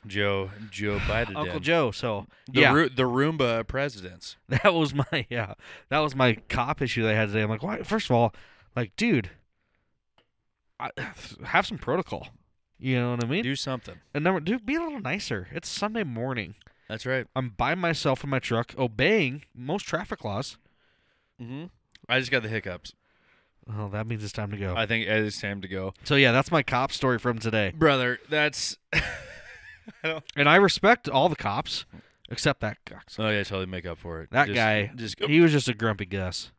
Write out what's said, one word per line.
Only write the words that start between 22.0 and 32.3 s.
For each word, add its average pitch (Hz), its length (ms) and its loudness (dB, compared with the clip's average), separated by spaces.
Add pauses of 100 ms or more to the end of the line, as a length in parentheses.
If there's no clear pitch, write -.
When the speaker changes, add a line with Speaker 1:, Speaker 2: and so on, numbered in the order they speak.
Speaker 1:
I 127 100 2
just 127 100 -4
got 127 140 2
the 107 60 -6
hiccups. 95 440 -6 (800)
Speaker 2:
Oh, 107 140 -6
that 104 180 -6
means 113 160 -6
it's 101 120 -8
time 104 180 -6
to 107 60 -8
go. 98 180 -2
Speaker 1:
I 113 100 2
think 113 220 -2
it - 80 -2
is 107 240 0
time 101 220 -6
to 95 80 -10
go. 95 240 -6 (100)
Speaker 2:
So, 147 120 0
yeah, 131 180 6
that's 131 180 2
my 160 100 4
cop 127 300 0
story 127 280 0
from 117 200 -2
today. 107 340 0
Speaker 1:
Brother, 135 460 2 (100)
that's 151 460 0 (100)
<laughs> - 80 -8
I 156 80 2 (1000)
don't 160 200 -4 (120)
Speaker 2:
And 143 140 6
I 160 80 8
respect 202 500 6
all 135 220 4
the 151 80 0
cops, - 480 -4 (440)
except - 320 0